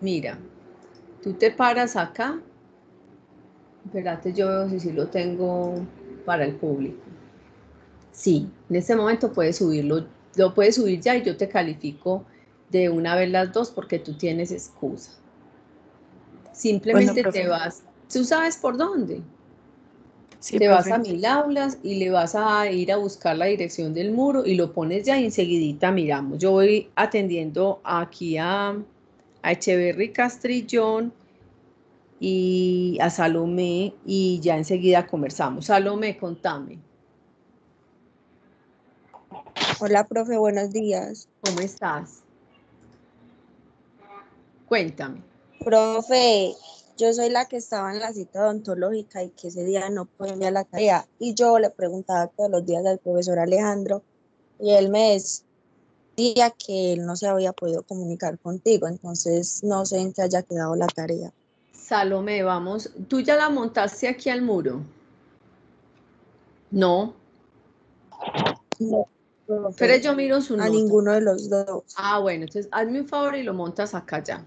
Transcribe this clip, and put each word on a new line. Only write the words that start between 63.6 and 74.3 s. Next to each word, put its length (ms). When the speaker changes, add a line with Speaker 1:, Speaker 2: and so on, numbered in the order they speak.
Speaker 1:
aquí 220
al 120
muro? 400
No. 440
Speaker 3:
No, 300
profe, 320
Speaker 1:
Pero 180
yo 180
miro 260
su 140
Speaker 3:
a 40
Speaker 1:
nota. 120
Speaker 3:
ninguno 420
de 100
los 260
dos. 340
Speaker 1:
Ah, 240
bueno, 240
entonces 280
hazme 280
un 80
favor 280
y 60
lo 120
montas 400
acá 280
ya. 240